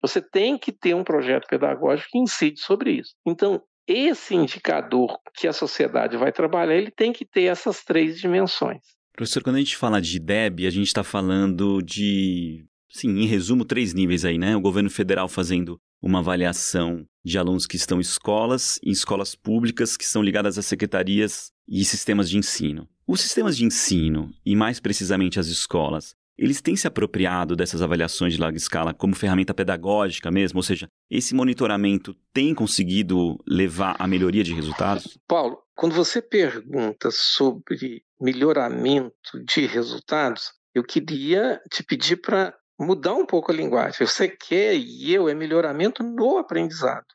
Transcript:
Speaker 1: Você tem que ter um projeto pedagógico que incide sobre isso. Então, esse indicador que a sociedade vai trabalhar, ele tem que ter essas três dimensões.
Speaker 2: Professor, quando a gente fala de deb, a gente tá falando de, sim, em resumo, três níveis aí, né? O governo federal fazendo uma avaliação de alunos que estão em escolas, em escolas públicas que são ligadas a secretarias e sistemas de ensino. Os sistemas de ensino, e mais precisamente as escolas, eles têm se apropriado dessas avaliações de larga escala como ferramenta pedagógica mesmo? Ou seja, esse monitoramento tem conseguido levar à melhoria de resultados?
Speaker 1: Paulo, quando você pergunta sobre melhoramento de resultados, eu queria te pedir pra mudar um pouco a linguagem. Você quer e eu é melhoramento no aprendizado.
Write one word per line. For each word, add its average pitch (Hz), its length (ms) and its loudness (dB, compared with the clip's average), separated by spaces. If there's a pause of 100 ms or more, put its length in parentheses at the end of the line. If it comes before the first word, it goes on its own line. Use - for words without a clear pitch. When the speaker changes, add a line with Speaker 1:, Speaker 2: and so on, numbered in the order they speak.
Speaker 1:
Você - 200 0
tem 226 380 0
que - 140 -6
ter 175 220 0
um 180 100 0
projeto 135 420 0
pedagógico 139 640 0
que 240 80 0
incide 160 420 0
sobre 214 320 2
isso. 123 220 -4 (120)
Então, 175 360 2 (240)
esse 254 480 0
indicador 143 840 0 (180)
que - 100 -2
a 160 60 2
sociedade 123 640 0
vai 131 160 2
trabalhar, 165 420 2
ele 208 160 2
tem 226 220 0
que - 120 -8
ter 185 200 2
essas 180 400 -2
três 160 340 2
dimensões. 185 640 0 (340)
Speaker 2:
Professor, 120 280 -2
quando 131 140 0
a - 40 2
gente 139 160 -2
fala 107 240 2
de 87 180 -2
deb, 92 480 0
a 92 40 2
gente 95 220 0
tá 101 120 0
falando 98 760 2
de, 90 840 -2 (260)
sim, - 200 -2
em 101 160 2
resumo, 110 380 2
três 110 280 -2
níveis 90 320 0
aí, 85 140 0
né? 98 180 2
O 101 40 0
governo 98 300 2
federal 92 380 -2
fazendo 87 500 -2 (220)
uma 92 180 2
avaliação 87 840 -2 (200)
de 87 140 -2
alunos 90 280 0
que - 100 -8
estão 87 220 0
em - 20 2
escolas, 113 800 0
em - 80 -2
escolas 98 460 -2
públicas 117 600 0
que - 80 -8
são - 180 0
ligadas 101 360 0
a 101 40 -4
secretarias 101 920 -2 (160)
e 95 160 0
sistemas 101 440 0
de 95 100 2
ensino. 76 500 -4 (180)
Os 185 140 0
sistemas 202 360 0
de 117 80 0
ensino, 78 680 0 (140)
e 98 100 2
mais 110 240 2
precisamente 95 600 0
as 85 100 0
escolas, 78 680 -2 (240)
eles 139 220 2
têm 180 160 0
se 196 100 -2
apropriado 90 680 0
dessas 85 280 -2
avaliações 85 500 0
de 80 80 -2
larga 80 160 0
escala 82 380 -4
como 98 200 0
ferramenta 92 380 0
pedagógica 92 760 -2
mesmo? 92 280 0
Ou 90 40 -2
seja, 87 260 -2 (220)
esse - 240 -2
monitoramento 104 840 0 (160)
tem 143 220 2
conseguido 90 920 0
levar 90 520 0
à 92 80 -2
melhoria 92 360 2
de 85 120 -2
resultados? 82 640 -4 (100)
Speaker 1:
Paulo, 151 300 0 (160)
quando 165 200 0
você 175 280 2
pergunta 120 880 0
sobre - 920 -2 (180)
melhoramento 127 1300 0
de - 200 2
resultados, 120 840 -2 (220)
eu 123 80 0
queria 160 800 0 (100)
te - 120 -6
pedir 165 340 0
pra 190 380 0 (280)
mudar 175 320 0
um 359 100 2
pouco 170 280 0
a - 20 4
linguagem. 131 520 0
Você 185 220 2
quer 196 460 0
e 127 380 -2
eu 185 160 4
é 147 60 0
melhoramento 160 680 0
no 233 360 2
aprendizado. 160 760 -4